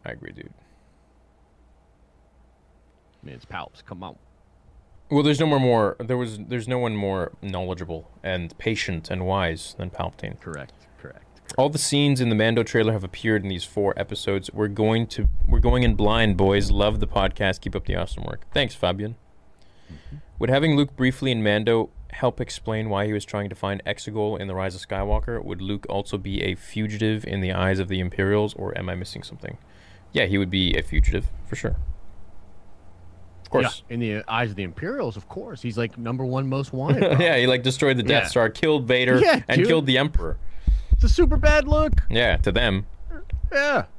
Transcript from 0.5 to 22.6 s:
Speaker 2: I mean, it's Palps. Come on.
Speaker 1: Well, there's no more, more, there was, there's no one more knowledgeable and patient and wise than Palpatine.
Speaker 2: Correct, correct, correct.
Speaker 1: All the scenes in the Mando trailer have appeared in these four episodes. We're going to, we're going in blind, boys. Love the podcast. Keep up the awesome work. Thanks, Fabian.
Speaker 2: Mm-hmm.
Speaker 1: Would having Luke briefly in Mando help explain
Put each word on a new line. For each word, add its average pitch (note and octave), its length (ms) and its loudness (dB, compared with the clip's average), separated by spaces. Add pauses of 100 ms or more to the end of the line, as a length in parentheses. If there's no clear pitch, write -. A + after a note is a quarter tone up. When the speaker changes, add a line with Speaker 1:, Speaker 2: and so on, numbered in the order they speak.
Speaker 2:
I - 40 -20
mean, C2+ 100 -16
it's - 80 -20
Palps. - 400 -14
Come F2+ 180 -14
on. E2+ 140 -14 (960)
Speaker 1:
Well, C#3+ 120 2
there's C#3+ 180 2
no D#3+ 60 2
more, C#3+ 140 2
more, A#2 400 4
there B2 160 -4
was, A2+ 220 -6
there's A2+ 280 -6
no B2+ 120 -2
one A2+ 180 -2
more F#2+ 360 -2 (100)
knowledgeable F2+ 680 -8 (120)
and F2+ 360 -6
patient G2 520 -4
and F#2 160 -4
wise F#2 520 -2
than F2+ 120 -8
Palpatine. - 500 -10
Speaker 2:
Correct, D2 320 -14 (260)
correct, - 280 -20 (160)
correct. - 160 -16
Speaker 1:
All C#3 100 4
the D3+ 100 -2
scenes C#3+ 420 2
in A#2+ 100 2
the A2+ 40 2
Mando A2+ 280 4
trailer A2 300 2
have G2+ 120 -2
appeared G#2+ 380 -2
in G2 80 -6
these F2+ 140 -6
four G2+ 340 -2
episodes. G2 560 -4
We're G#2+ 140 -2
going A2 400 0
to, - 200 0 (180)
we're - 140 6
going B2 220 4
in A2+ 140 4
blind, G#2 420 4
boys. G2 320 4
Love G2+ 280 4
the G2+ 80 2
podcast. G2 540 0
Keep G2 160 -8
up - 80 -6
the F#2+ 100 -2
awesome F2 300 -4
work. - 300 -8
Thanks, C3+ 200 -2
Fabian. G2+ 420 -2 (760)
Speaker 2:
Mm-hmm. - 240 -16 (220)
Speaker 1:
Would A#2 120 0
having C#3+ 260 4
Luke C#3+ 200 2
briefly C3 340 0
in A2+ 120 0
Mando G#2+ 480 2 (220)
help - 280 -2
explain A2 480 -6